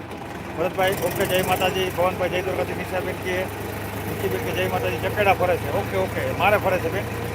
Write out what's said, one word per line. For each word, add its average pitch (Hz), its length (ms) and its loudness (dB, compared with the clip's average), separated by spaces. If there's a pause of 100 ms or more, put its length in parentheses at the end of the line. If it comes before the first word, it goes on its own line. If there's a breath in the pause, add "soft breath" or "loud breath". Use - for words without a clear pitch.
(580)
ભરતભાઈ, 185 320 2
ઓકે, 190 360 0
જય 185 160 2
માતાજી. 185 540 2
ભવનભાઈ 180 320 2
જય 180 140 0
દ્વારકાધીશ, 180 340 -2
નિશાબેન 180 380 -4
કે, 185 180 -4
વિકીબેન - 1040 -4
કે 175 120 -2
જય 180 180 0
માતાજી. 185 280 0
ચકેડા 190 380 4
ફરે 180 220 4
છે. 143 160 -2
ઓકે, 196 240 0
ઓકે, 180 420 0
મારે 202 180 6
ફરે 185 220 2
છે 160 140 -2
બેન, 202 120 -2 (300)